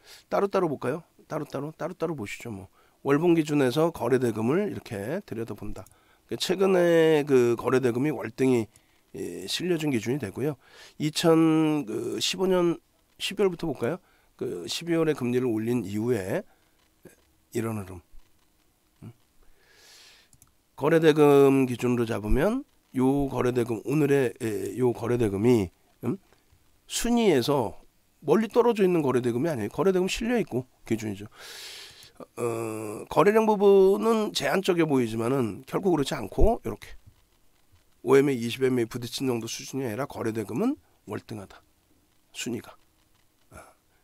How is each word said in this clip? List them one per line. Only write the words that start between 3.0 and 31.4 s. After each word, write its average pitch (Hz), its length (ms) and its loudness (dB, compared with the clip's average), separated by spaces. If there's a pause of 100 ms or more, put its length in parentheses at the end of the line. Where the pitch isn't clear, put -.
월봉 156 320 2
기준에서 151 560 2
거래대금을 123 800 0
이렇게 110 560 -8
들여다본다. 107 580 -10 (420)
그러니까 117 100 -8
최근에 170 880 2
그 123 320 4
거래대금이 123 520 0
월등히, 117 580 0 (480)
예, 90 320 -10
실려준 156 420 -2
기준이 120 300 -2
되고요. 110 340 -6 (440)
이천, 156 880 2
그, 113 340 -6
십오 185 260 -2
년 180 320 2 (400)
십이 - 240 -6
월부터 175 240 -2
볼까요? 139 320 -4 (380)
그 92 300 -8
십이 165 260 -6
월에 165 200 0
금리를 123 340 -2
올린 113 380 -2
이후에 107 580 -4 (1120)
이런 113 260 -4
흐름. 92 220 -14 (1040)
음? - 80 -18 (1600)
거래대금 143 920 6
기준으로 123 380 0
잡으면 117 600 0 (320)
요 135 320 2
거래대금, 120 560 -2
오늘의, 139 580 0
예, 101 360 -6
요 123 140 2
거래대금이, 113 800 2 (320)
음? 131 160 -4 (720)
순위에서 143 920 0 (380)
멀리 196 300 0
떨어져 226 340 2
있는 175 200 4
거래대금이 127 460 0
아니에요. 113 200 -4
거래대금 185 400 0
실려 233 320 -4
있고 131 260 -6 (180)
기준이죠. 107 420 -6 (1120)